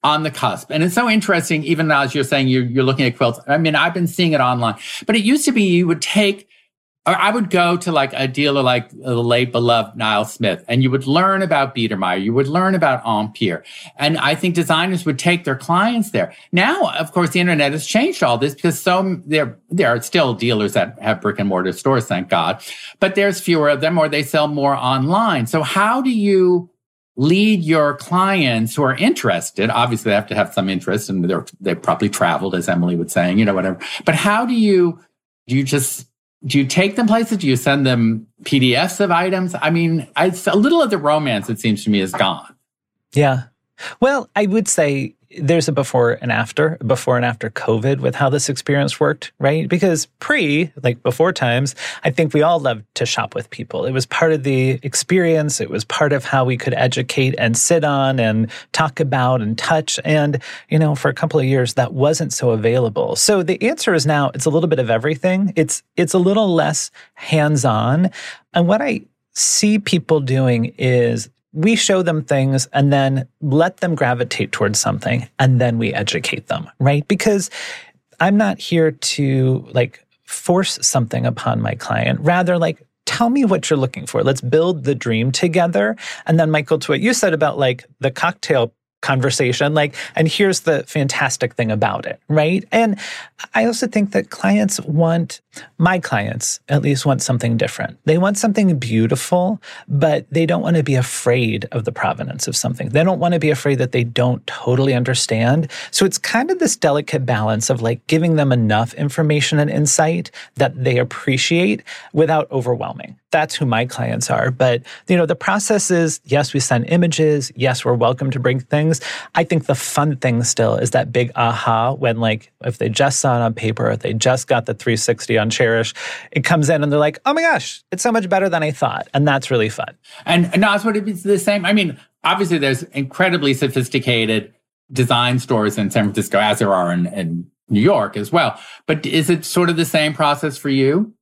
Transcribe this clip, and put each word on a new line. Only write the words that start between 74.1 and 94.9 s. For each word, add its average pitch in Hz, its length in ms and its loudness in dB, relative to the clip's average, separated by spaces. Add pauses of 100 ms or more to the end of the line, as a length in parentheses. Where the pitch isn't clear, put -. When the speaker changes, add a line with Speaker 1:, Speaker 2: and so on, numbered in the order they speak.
Speaker 2:
towards 107 260 -2
something, 104 480 -2 (140)
and 131 220 4
then 117 160 2
we 113 160 -2
educate - 540 -6
them, - 220 -6 (100)
right? 143 280 2
Because 202 420 0 (720)
I'm 196 160 4
not 202 240 0
here 160 320 2
to, 131 800 0
like, - 340 -2 (200)
force - 560 0
something 123 440 -2
upon 117 360 -2
my 107 140 -4
client. - 440 -2
Rather, 175 380 2
like, 165 280 -4 (200)
tell 233 240 0
me 269 160 2
what 185 240 0
you're 147 100 2
looking 131 260 -4
for. - 160 -2
Let's 131 200 0
build 151 420 0
the 135 120 0
dream 117 360 -2
together. 180 640 0 (300)
And 165 120 4
then, 156 140 4
Michael, 151 260 0
to 143 140 -4
what 135 80 2
you 240 140 2
said 190 200 2
about, 151 240 0
like, 127 280 0 (160)
the 131 100 0
cocktail 139 600 -2 (280)
conversation, 135 760 0
like, 147 200 0 (200)
and 160 120 2
here's 190 340 0
the 151 260 0
fantastic 135 680 -2
thing 113 180 -2
about 107 360 -2
it, - 200 -10
right? 156 440 0
And 214 260 2 (560)
I 226 120 2
also 233 220 0
think 202 260 0
that 196 180 -2
clients 202 500 0
want, 165 600 0 (360)